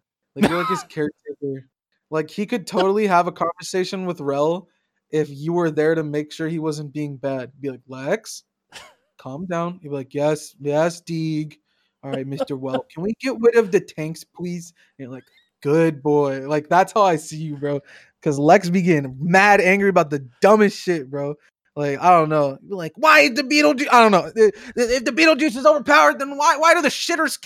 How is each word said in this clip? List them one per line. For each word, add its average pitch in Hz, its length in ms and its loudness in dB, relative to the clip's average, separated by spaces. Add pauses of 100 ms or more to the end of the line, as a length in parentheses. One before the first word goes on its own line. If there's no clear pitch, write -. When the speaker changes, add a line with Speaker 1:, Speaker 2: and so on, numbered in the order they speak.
(360)
Speaker 1:
Like, 165 140 0
you're, 175 100 -2
like, 175 100 -4
his 190 140 -4
Speaker 2:
<laughs> - 60 -20
Speaker 1:
caretaker. 143 760 -8 (420)
Like, 156 200 -4
he 208 160 -6
could 226 220 -6
totally 196 400 0
have 175 200 2
a 180 40 -4
conversation 185 760 -6
with 175 160 -8
Rel 147 460 -2 (440)
if 151 180 -2
you 143 240 -8
were 170 180 0
there 156 240 0
to 160 80 -2
make 151 280 -6
sure 160 160 -8
he 165 120 -6
wasn't 151 340 -8
being 147 240 -8
bad. 131 340 -8 (100)
Be 135 100 -8
like, 127 160 -16
"Lex, 139 560 -8 (760)
calm 139 280 -14
down." 175 360 -6
He'd 151 80 -18
be 143 60 -6
like, 131 180 -12
"Yes, 147 460 -4
yes, 156 420 -2
Deeg. 160 560 -6 (460)
All 139 80 -12
right, 135 160 -8
Mister 139 300 -8
Well, 131 300 -6
Speaker 2:
<laughs> - 60 -20
Speaker 1:
can 160 100 -10
we 220 160 -6
get 254 200 -6
rid 233 160 2
of 214 160 2
the 196 80 2
tanks, 160 440 -8
please?" 175 500 -12 (240)
And - 80 -16
you're 123 80 -16
like, 127 100 -18 (380)
"Good 156 420 2
boy." 143 440 0
Like, 151 220 -4
that's 180 240 2
how 214 100 4
I 180 120 4
see 156 220 -10
you, 156 200 -10
bro. 143 240 -6 (400)
'Cause 143 180 -2
Lex 175 300 4
be 185 120 2
getting 143 380 0
mad 196 420 4
angry 196 280 2
about 170 200 2
the 139 180 -6 (140)
dumbest 202 360 4
shit, 156 320 -6
bro. 143 260 -8 (400)
Like, 143 240 -4
I 175 100 4
don't 160 200 6
know. 143 360 0
You're 190 120 -12
like, 160 180 -10
"Why 302 340 6
the 262 140 -4
Beetlejuice?" 294 480 2
I 240 100 8
don't 220 100 6
know. 160 240 2
If, 214 180 6 (220)
if 240 300 -2
the 269 60 -2
Beetlejuice 311 460 2
is 269 80 -6
overpowered, 294 540 4
then 277 180 -8
why, 294 200 2
why 320 160 4
do 339 80 2
the 294 80 0
shitters 320 560 -4